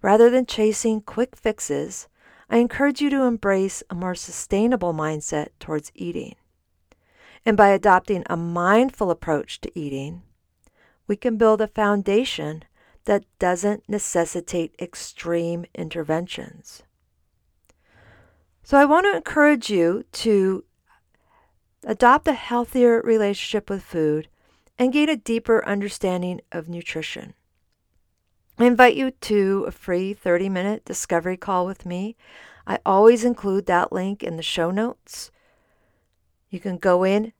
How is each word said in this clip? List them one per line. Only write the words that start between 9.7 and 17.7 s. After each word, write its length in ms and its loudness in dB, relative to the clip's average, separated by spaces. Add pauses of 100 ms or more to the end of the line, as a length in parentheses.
eating, 440 -10 (840)
we 100 -2
can 220 -2
build 240 4
a 60 -2
foundation 960 -2 (420)
that 180 0 (140)
doesn't 500 -2
necessitate 920 -4
extreme 840 -6 (100)
interventions. 1080 -8 (1800)